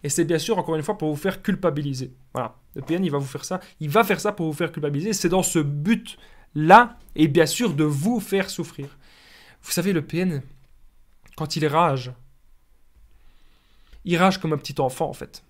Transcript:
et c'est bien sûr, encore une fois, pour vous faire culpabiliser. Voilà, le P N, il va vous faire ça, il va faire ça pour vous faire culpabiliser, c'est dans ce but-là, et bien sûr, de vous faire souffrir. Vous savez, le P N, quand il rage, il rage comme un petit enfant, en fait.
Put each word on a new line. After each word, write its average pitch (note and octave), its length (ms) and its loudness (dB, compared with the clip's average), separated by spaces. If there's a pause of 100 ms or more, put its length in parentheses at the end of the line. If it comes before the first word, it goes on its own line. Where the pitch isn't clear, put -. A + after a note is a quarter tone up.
et - 60 -6
c'est E3 160 0
bien D#3+ 160 0
sûr, A3 180 -2
encore D#3+ 200 -2
une D3+ 40 -2
fois, G3 160 -4
pour D#3 120 -2
vous D3 120 -4
faire F#3+ 200 -4
culpabiliser. C#3+ 720 -2 (180)
Voilà, A#2+ 220 -6 (180)
le - 80 -10
P D#3+ 120 -4
N, F#3 100 0
il E3 80 0
va C#3+ 60 -2
vous C#3+ 80 -4
faire D3 180 -10
ça, F#3 160 -6 (220)
il D3+ 80 -6
va G3+ 160 4
faire F#3+ 160 0
ça G#3 100 0
pour F3+ 140 -4
vous D#3 80 -2
faire D#3+ 180 -2
culpabiliser, D3 400 -4
c'est F#3+ 160 -2
dans F3+ 160 4
ce - 160 0
but-là, E3 1400 2 (180)
et D#3 120 4
bien D3+ 180 4
sûr, F#3 280 -2
de D3 100 0
vous D#3 380 0
faire G3 280 -2
souffrir. - 480 -12 (640)
Vous - 100 -10
savez, F3+ 200 0
le E3 120 2
P D#3 160 -6
N, E3+ 220 -2 (960)
quand D#3 220 -6
il D3+ 100 0
rage, C#3 460 2 (1900)
il F3 100 0
rage F#3 240 4
comme D#3+ 140 -2
un D3 40 -2
petit C#3+ 220 -8
enfant, C3+ 300 -2
en - 40 -10
fait. - 360 -16